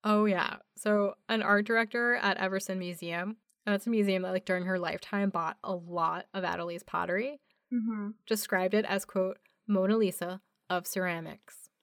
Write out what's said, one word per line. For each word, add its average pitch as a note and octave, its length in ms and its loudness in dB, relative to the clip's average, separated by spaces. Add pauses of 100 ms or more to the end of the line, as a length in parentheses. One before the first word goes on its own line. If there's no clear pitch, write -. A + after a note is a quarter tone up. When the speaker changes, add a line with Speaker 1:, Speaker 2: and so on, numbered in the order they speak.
Speaker 1:
Oh, G#3 220 4
yeah. F#3 320 2 (200)
So G#3 380 2 (120)
an A3 160 0
art G3+ 220 4
director A#3 500 2
at G3 220 0
Everson F#3+ 420 -2
Museum, F3 560 -6 (300)
and G#3 80 2
that's G3 120 0
a A#3 60 0
museum G3 320 4
that, F#3 80 -4
like, F#3 140 -2
during F3+ 200 0
her F#3 140 0
lifetime F#3 500 -2
bought E3 320 -2
a F#3+ 140 -4
lot E3+ 580 -2
of F#3+ 120 -2
Adelaide's E3+ 380 -4
pottery, G3 580 -2 (300)
Speaker 2:
Mm-hmm. A3 400 -2 (140)
Speaker 1:
described F#3+ 480 0
it G#3+ 120 4
as, G3 180 -2
quote, F#3 340 -2 (300)
"Mona G3+ 300 4
Lisa F#3 440 0 (280)
of F3+ 180 -2
ceramics." E3+ 840 -6 (140)